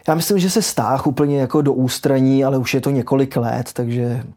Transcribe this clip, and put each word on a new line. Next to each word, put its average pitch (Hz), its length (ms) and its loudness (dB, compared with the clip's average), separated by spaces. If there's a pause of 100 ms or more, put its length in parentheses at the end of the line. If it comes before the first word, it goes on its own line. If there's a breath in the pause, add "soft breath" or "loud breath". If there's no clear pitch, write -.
Já 151 60 4
myslím, 165 240 0
že 185 120 2
se 214 120 0
stáhl 131 440 -2
úplně 143 340 0
jako 143 220 2
do 139 100 2
ústraní, 131 720 2
ale 135 140 2
už 123 160 -2
je 135 60 2
to 143 100 -2
několik 135 460 0
let, 120 360 -2
takže, 120 500 -4 (140)